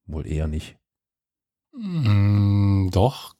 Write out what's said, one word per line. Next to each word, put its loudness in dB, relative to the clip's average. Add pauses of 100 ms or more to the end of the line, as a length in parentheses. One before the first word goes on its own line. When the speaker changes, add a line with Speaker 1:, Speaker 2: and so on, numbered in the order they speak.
Speaker 1:
wohl -10
eher -4
nicht. -8 (960)
Speaker 2:
Mm, 2
doch. -2